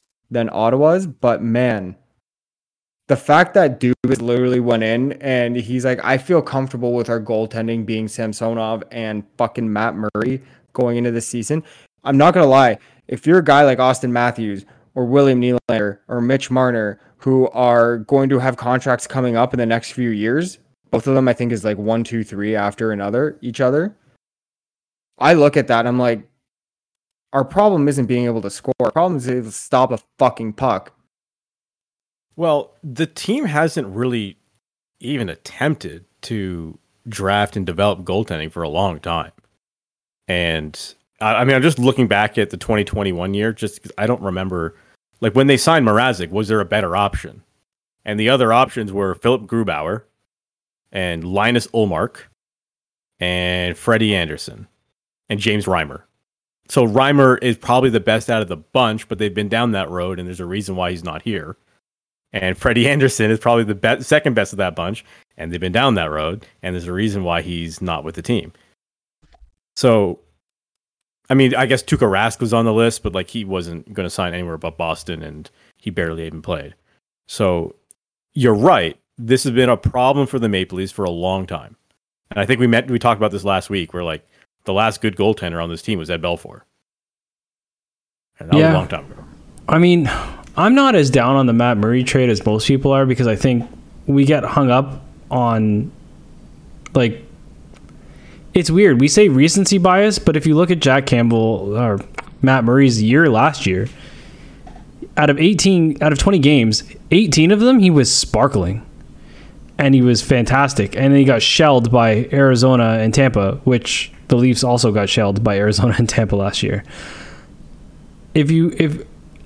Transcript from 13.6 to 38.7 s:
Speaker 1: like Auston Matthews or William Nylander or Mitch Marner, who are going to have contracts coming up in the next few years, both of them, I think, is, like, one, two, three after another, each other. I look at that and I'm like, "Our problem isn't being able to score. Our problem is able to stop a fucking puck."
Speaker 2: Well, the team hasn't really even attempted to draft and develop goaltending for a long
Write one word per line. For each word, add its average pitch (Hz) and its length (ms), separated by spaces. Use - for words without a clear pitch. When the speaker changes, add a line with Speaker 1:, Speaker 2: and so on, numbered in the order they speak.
Speaker 1:
like 135 140
Auston 127 320
Matthews 113 540
or 127 100
William 131 380
Nylander 113 560
or 123 140
Mitch 131 280
Marner, 120 480
who 131 320
are 120 480
going 135 320
to 135 80
have 127 180
contracts 127 500
coming 127 300
up 120 180
in 127 40
the 120 80
next 113 260
few 123 180
years, 117 480
both - 160
of 135 80
them, 131 140
I 120 60
think, 120 180
is, 104 120
like, 107 140
one, 110 260
two, 113 200
three 104 300
after 104 380
another, 107 480
each 117 220
other. 151 320
I 139 160
look 143 240
at 127 100
that 117 120
and 117 80
I'm 123 100
like, 120 280
"Our 139 100
problem 185 440
isn't 135 180
being 123 200
able 113 160
to 101 80
score. - 300
Our 123 100
problem 170 280
is 123 100
able 127 180
to 107 60
stop 127 400
a 113 60
fucking 120 360
puck." 110 380
Speaker 2:
Well, 160 460
the 151 240
team 269 380
hasn't 156 440
really 110 500
even 120 280
attempted 92 760
to 92 560
draft 101 480
and 101 80
develop 92 360
goaltending 90 500
for 85 120
a 80 60
long 85 300